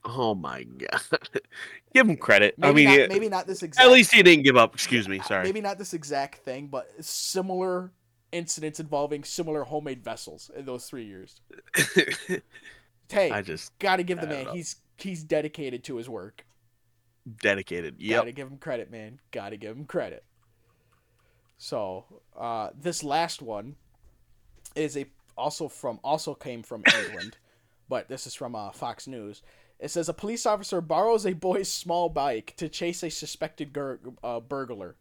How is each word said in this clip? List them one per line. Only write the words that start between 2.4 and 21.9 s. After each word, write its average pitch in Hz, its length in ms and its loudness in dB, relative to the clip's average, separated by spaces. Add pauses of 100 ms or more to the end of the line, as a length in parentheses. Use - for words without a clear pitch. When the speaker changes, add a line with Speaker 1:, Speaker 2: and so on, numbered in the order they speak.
Speaker 2:
Maybe 143 120 6
Speaker 1:
I 143 40 8
mean, 147 140 10
Speaker 2:
not, 139 100 12
Speaker 1:
it, 131 120 6
Speaker 2:
maybe 202 180 0
not 185 180 -2
this 185 160 -6
Speaker 1:
at 175 60 -8
Speaker 2:
exact 254 220 10
Speaker 1:
least 254 240 12
he 220 80 10
didn't 165 220 10
give 135 120 8
up. 113 180 8
Excuse 113 340 0
me. 98 100 -4
Speaker 2:
Yeah, 95 60 -8
Speaker 1:
Sorry. 95 200 0
Speaker 2:
maybe 196 160 -2
not 196 180 -6
this 196 140 -12
exact 143 460 -6
thing, 139 300 -10
but 135 200 -10 (160)
similar 185 880 -4 (400)
incidents 160 480 -8
involving 147 440 -4
similar 151 400 -6
homemade 139 400 -8
vessels 107 520 -14
in 139 80 -14
those 127 220 -10
three 123 180 -12
years. 95 360 -20 (360)
Speaker 1:
<laughs> - 640 0 (680)
Speaker 2:
Hey, 196 220 2
Speaker 1:
I 104 100 -4
just, - 380 -12
Speaker 2:
gotta 185 240 0
give 175 160 -4
the 170 80 -6
Speaker 1:
I - 20 -6
don't 147 80 -6
Speaker 2:
man, 135 80 -8
Speaker 1:
know. 113 60 -10
Speaker 2:
he's, 170 240 -12 (200)
he's 180 280 -12
dedicated 151 580 -4
to 135 140 -10
his 117 120 -10
work. 104 360 -16 (960)
Speaker 1:
Dedicated. 87 560 -2
Yep. 110 220 0
Speaker 2:
Gotta 117 100 -2
give 135 160 -14
him 135 120 -18
credit, 123 300 -10
man. 110 300 -18 (140)
Gotta 107 240 -12
give 107 200 -14
him 147 80 -14
credit. 110 380 -8 (1400)
So, 98 460 -8 (340)